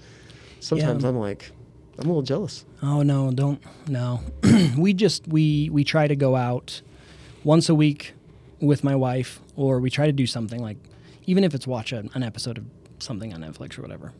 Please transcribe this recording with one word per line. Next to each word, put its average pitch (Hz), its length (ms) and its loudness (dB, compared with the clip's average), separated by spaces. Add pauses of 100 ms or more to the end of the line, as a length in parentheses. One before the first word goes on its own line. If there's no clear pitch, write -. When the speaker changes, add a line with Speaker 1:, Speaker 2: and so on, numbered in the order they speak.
(580)
Speaker 1:
sometimes 143 460 -2
Speaker 2:
Yeah. 123 60 2
Speaker 1:
I'm 127 80 0
like, 101 340 -6 (460)
I'm 127 80 -6
a - 20 0
little 165 140 0
jealous. 139 420 -6 (180)
Speaker 2:
Oh, 143 200 0
no, 135 280 2
don't, 139 320 -2 (260)
no. 123 320 -2 (220)
<clears throat> 190 340 6
We 190 180 4
just, 190 340 0
we, 151 420 2
we 147 140 2
try 151 240 2
to 147 80 2
go 135 200 2
out 123 460 -4 (640)
once 156 240 6
a 165 60 6
week 151 400 2 (460)
with 143 240 2
my 139 120 2
wife, 127 440 -2 (160)
or 135 240 2
we 127 100 0
try 147 160 0
to 151 60 4
do 135 140 2
something, 117 340 -6
like, 107 160 -8 (500)
even 185 180 4
if 151 100 0
it's 127 120 -6
watch 123 260 -6
a, 107 120 -8 (100)
an 131 80 -4
episode 113 360 -8
of 107 60 -14 (340)
something 107 340 -10
on 82 80 -14
Netflix - 380 -14
or - 40 -14
whatever. - 380 -16